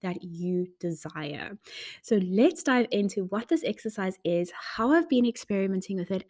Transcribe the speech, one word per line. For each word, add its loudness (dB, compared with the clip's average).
that -4
you -2
desire. -8
So 4
let's 4
dive 4
into 0
what -6
this 2
exercise -4
is, 0
how 4
I've 6
been 4
experimenting -2
with -4
it, -2